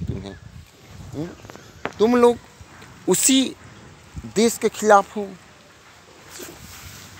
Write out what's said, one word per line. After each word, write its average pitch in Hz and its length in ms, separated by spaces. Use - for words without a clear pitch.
तुम्हें, 98 280
हम्म? 151 140
तुम 233 160
लोग 240 220
उसी 254 480
देश 220 220
के 220 120
खिलाफ 208 460
हो। 202 120